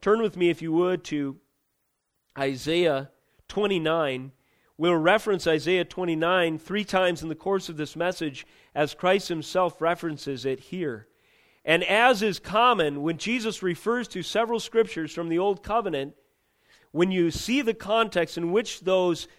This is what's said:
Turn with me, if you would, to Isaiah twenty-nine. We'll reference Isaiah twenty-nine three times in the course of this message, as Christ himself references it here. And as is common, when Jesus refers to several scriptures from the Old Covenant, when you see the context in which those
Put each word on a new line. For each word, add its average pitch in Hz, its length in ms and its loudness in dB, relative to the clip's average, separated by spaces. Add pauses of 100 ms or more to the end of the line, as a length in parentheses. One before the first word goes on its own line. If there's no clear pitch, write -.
Turn 214 200 2
with 220 160 -2
me, 175 140 4
if 160 100 -2
you 160 120 -4
would, 180 320 2
to 143 340 -4 (1000)
Isaiah 139 720 0 (380)
twenty-nine. 160 840 0 (440)
We'll 170 180 2
reference 190 520 4
Isaiah 165 380 2
twenty-nine 170 760 0
three 202 260 -4
times 180 380 0
in 160 60 -8
the 156 60 -6
course 190 340 -4
of 165 80 -12
this 147 180 -8
message, 165 520 -4 (280)
as 147 200 0
Christ 190 340 0
himself 175 520 -2
references 151 640 -4
it 131 140 -2
here. 135 480 -8 (580)
And 170 200 2
as 208 380 4
is 208 160 0
common, 180 640 2
when 160 160 -2
Jesus 220 440 -4
refers 208 460 -2
to 180 140 -8
several 226 380 0
scriptures 175 520 -2
from 170 160 -6
the 165 100 0
Old 196 240 0
Covenant, 175 520 -4 (760)
when 180 180 2
you 175 200 2
see 247 300 -2
the 226 140 0
context 202 640 0
in 170 140 -2
which - 280 -2
those 180 480 0 (100)